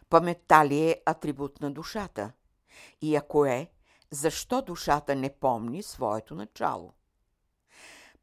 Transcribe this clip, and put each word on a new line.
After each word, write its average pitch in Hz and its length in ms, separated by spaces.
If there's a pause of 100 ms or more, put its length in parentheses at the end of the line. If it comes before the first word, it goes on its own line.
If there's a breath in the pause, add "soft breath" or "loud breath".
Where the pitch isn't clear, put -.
(100)
Паметта 165 560
ли 143 140
е 160 260
атрибут 143 540
на 143 100
душата? 147 600 (680 loud breath)
И 151 160
ако 147 300
е, 135 240 (400 soft breath)
защо 160 520
душата 147 540
не 135 220
помни 120 440
своето 110 520
начало? 147 580 (1300 loud breath)